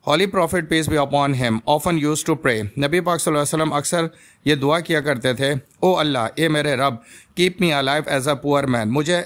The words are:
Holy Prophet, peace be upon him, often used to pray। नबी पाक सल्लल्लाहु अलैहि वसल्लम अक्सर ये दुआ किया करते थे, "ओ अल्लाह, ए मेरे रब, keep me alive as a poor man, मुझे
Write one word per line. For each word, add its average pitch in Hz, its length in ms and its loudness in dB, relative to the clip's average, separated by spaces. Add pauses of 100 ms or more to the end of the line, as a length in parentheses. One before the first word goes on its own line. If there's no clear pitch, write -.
Holy 160 240 2
Prophet, 170 420 -2
peace 160 180 0
be 156 100 2
upon 139 360 0
him, 117 240 0 (100)
often 156 320 0
used 151 280 -2
to 156 80 2
pray। 123 200 0 (220)
नबी 151 220 0
पाक 170 180 0
सल्लल्लाहु 147 260 0
अलैहि 165 100 -4
वसल्लम 156 220 0
अक्सर 165 320 -2 (360)
ये 147 100 4
दुआ 143 260 2
किया 156 200 0
करते 131 320 0
थे, 135 200 0 (300)
"ओ 185 120 4
अल्लाह, 143 320 0 (120)
ए 160 100 2
मेरे 147 260 0
रब, 127 260 0 (380)
keep 180 220 0
me 170 140 2
alive 139 420 0
as 131 100 -2
a 147 140 0
poor 143 260 0
man, 120 220 0
मुझे 156 360 -2